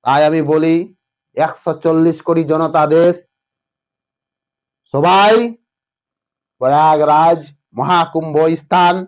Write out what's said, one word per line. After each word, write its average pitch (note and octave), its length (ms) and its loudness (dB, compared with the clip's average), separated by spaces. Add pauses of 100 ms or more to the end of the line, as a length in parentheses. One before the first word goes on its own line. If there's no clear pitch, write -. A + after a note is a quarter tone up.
তাই C#3 240 2
আমি D#3+ 120 -2 (100)
বলি D#3+ 240 0 (600)
একশো D#3 340 -4 (120)
চল্লিশ E3 380 0
কোটি E3 300 -2
জনতা D#3 320 -2 (120)
দেশ, E3+ 200 2 (1800)
সবাই F#3 400 2 (1300)
প্রয়াগরাজ D3+ 800 2 (380)
মহাকুম্ভ D#3+ 580 -4 (260)
স্থান F3+ 340 0 (120)